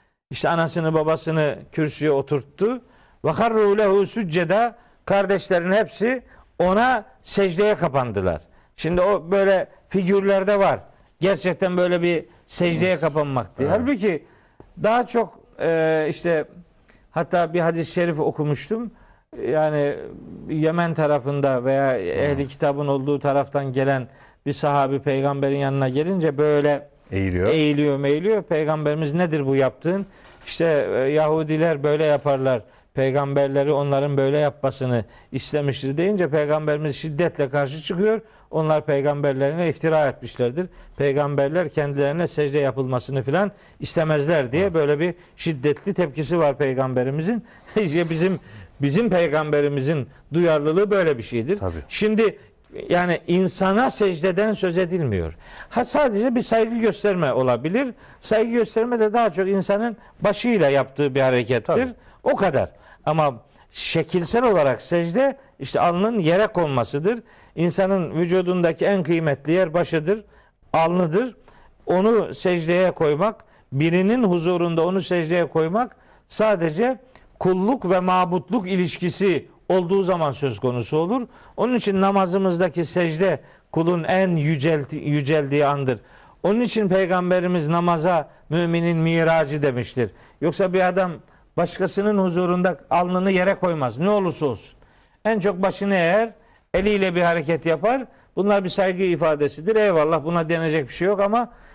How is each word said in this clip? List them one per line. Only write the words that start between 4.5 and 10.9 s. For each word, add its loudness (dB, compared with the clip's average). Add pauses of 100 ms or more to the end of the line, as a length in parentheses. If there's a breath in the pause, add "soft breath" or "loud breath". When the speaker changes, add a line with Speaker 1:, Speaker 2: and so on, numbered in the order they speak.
Speaker 1:
kardeşlerin 0
hepsi 0 (360 soft breath)
ona 2 (180)
secdeye 2
kapandılar. -2 (360 soft breath)
Şimdi -2
o 0
böyle 2 (220 soft breath)
figürlerde 2
var. 2 (400 soft breath)